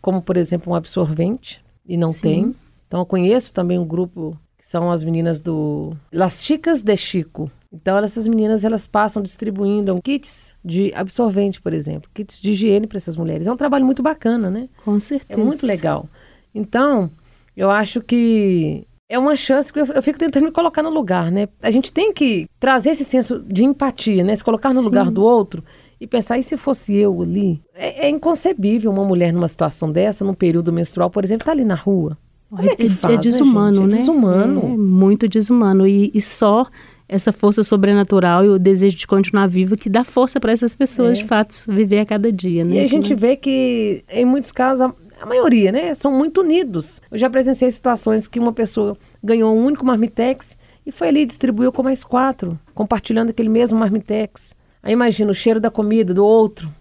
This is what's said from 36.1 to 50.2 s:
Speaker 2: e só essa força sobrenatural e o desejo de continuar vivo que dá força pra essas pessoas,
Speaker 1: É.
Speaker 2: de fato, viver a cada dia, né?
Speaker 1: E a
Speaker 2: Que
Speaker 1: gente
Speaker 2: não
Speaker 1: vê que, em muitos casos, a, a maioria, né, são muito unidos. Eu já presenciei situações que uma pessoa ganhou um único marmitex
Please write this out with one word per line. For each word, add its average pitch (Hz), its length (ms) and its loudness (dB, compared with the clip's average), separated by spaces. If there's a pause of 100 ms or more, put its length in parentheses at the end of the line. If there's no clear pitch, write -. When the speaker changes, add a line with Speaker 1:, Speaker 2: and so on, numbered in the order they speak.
Speaker 2:
e 208 60 2
só 220 440 2 (420)
essa 196 240 0
força 208 320 2
sobrenatural 196 840 4
e 208 40 6
o 196 100 4
desejo 190 360 4
de - 120 -12
continuar 196 400 2
vivo 185 280 0
que 208 140 -6
dá 226 140 2
força 254 360 0
pra 220 120 0
essas 233 240 0
pessoas, 247 420 2
Speaker 1:
É. 208 40 -6
Speaker 2:
de 214 60 -10
fato, 214 400 -2
viver 208 320 2
a 214 60 2
cada 214 260 0
dia, 175 320 -2
né? 175 120 0
Speaker 1:
E 196 40 2
a - 40 2
Speaker 2:
Que - 40 2
Speaker 1:
gente 240 240 0
Speaker 2:
não 247 60 0
Speaker 1:
vê 233 180 2
que, 247 760 -2
em 226 160 0
muitos 254 260 0
casos, 254 340 0
a, 254 80 -4 (280)
a - 60 -16
maioria, 247 440 4
né, 311 240 -2
são 277 160 -2
muito 302 300 2
unidos. 302 600 -2 (100)
Eu 226 60 -8
já 247 120 0
presenciei 254 420 2
situações 220 560 -2
que - 120 -6
uma 233 140 0
pessoa 208 420 -2 (280)
ganhou 220 320 2
um 226 100 2
único 285 200 0
marmitex 240 680 -2 (300)